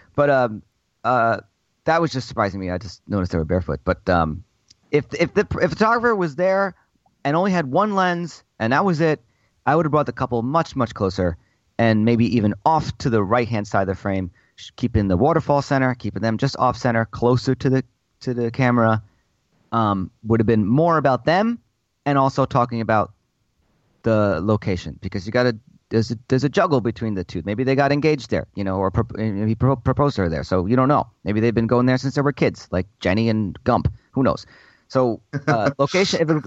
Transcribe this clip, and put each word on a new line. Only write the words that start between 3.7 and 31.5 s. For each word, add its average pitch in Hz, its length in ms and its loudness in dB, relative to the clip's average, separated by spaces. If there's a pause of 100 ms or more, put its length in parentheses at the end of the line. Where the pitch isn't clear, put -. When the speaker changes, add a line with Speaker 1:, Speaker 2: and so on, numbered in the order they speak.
Speaker 1:
But, - 260 -4
um, 85 340 0 (480)
if, 147 140 0 (140)
if - 140 -2
the, 196 80 2
if - 60 -6 (140)
the 180 80 2
photographer 226 460 0
was 170 200 -2
there 190 400 0 (500)
and 143 100 0
only 190 160 2
had 165 200 0
one 196 240 0
lens 175 480 -2 (160)
and 113 120 0
that 156 140 2
was 165 160 0
it, 156 200 0 (440)
I 139 100 4
would 170 100 2
have 147 60 0
brought 147 140 2
the - 80 -6
couple 123 300 -2
much, 156 320 -2
much 123 180 -2
closer 92 440 -2 (420)
and 110 260 4
maybe 117 200 4 (120)
even 104 160 2 (120)
off 160 340 0
to 139 100 -2
the 110 140 2
right-hand 107 440 -2
side 101 160 0
of 95 40 -2
the 95 80 -4
frame, 95 360 -4 (240)
sh-, - 200 -20
keeping 113 320 0
the 92 100 2
waterfall 147 440 2
center, 131 340 0
keeping 113 260 -8
them 113 160 -2
just 135 200 -2
off 123 200 0
center, 113 280 0
closer 127 500 0
to 139 140 -2
the, 131 140 0 (380)
to 127 120 -6
the 117 180 -2
camera. 117 500 2 (720)
Um, 101 380 0 (120)
would 113 160 2
have 107 80 2
been 107 180 2
more 156 320 2
about 131 280 0
them 214 340 0 (460)
and 143 120 2
also 135 280 2
talking 120 340 -2
about 107 320 0 (920)
the 104 380 2
location, 98 600 -2
because 92 240 -8
you 104 80 -8
gotta, 123 240 2 (320)
there's 110 220 0
a, 113 60 -4 (120)
there's 131 160 2
a 143 40 -2
juggle 170 300 2
between 113 360 -4
the 90 100 -6
two. - 200 -8
Maybe 107 200 -4
they 135 100 2
got 139 160 2
engaged 147 380 0
there, - 260 -2
you 101 80 -6
know, 95 140 -2
or 98 140 0
pro-, 113 140 0 (120)
maybe 107 380 -2
pro-, 131 200 2
proposed 131 400 0
to 101 80 -2
her 85 60 0
there. 73 160 -4
So 92 200 0
you 120 120 2
don't 131 100 4
know. 143 180 2 (200)
Maybe 104 160 -2
they've 117 120 2